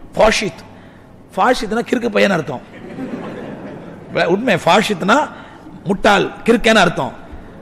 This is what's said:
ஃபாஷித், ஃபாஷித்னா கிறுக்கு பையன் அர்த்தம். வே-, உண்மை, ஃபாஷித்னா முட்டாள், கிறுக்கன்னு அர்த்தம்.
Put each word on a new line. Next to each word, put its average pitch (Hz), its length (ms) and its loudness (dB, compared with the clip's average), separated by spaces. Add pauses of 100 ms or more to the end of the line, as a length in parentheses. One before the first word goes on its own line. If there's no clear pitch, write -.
(160)
ஃபாஷித், 214 460 2 (720)
ஃபாஷித்னா 220 440 0 (120)
கிறுக்கு 240 180 0
பையன் 202 220 2
அர்த்தம். 147 300 -4 (1500)
வே-, - 120 0
உண்மை, 202 400 2
ஃபாஷித்னா 208 640 2 (540)
முட்டாள், 196 460 2 (160)
கிறுக்கன்னு 220 300 4
அர்த்தம். 160 380 2 (480)